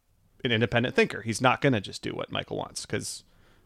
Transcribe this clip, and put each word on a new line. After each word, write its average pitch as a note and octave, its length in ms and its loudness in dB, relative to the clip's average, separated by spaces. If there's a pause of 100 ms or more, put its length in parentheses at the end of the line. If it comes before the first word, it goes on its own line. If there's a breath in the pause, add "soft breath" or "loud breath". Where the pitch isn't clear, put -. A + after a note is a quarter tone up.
(460)
an A#2+ 80 2
independent A#2 420 2
thinker. A3 280 2
He's G#2+ 180 -4
not B2+ 180 4
gonna B2+ 220 4
just - 200 -12
do - 120 -6
what - 180 -6
Michael - 240 -4
wants - 300 -8
'cause, - 400 -6 (400)